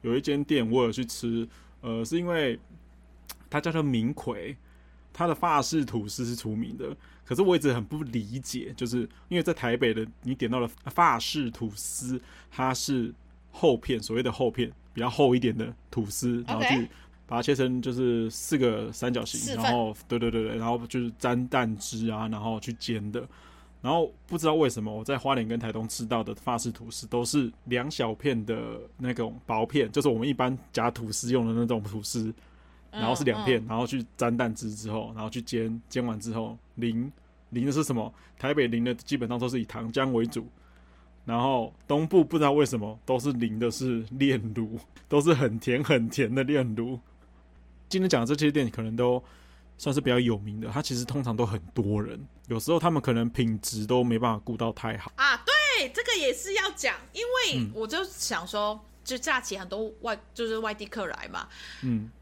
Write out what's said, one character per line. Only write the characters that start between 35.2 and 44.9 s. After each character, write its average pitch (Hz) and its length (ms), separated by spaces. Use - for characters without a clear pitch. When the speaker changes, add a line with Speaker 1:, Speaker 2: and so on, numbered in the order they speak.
Speaker 1:
后 110 60
去 117 120
煎， 113 460
煎 123 180
完 113 140
之 113 140
后 113 240
淋， 117 340
淋 120 140
的 143 60
是 147 100
什 139 140
么？ 113 180
台 139 160
北 143 140
淋 117 160
的 123 100
基 - 220
本 120 140
上 123 100
都 127 80
是 123 140
以 - 20
糖 113 300
浆 135 180
为 117 140
主， 113 200
然 117 180
后 127 320
东 147 180
部 165 200
不 165 120
知 151 60
道 143 80
为 147 140
什 120 120
么 107 280
都 127 120
是 139 140
淋 117 260
的 117 140
是 117 400
炼 135 260
乳， 113 240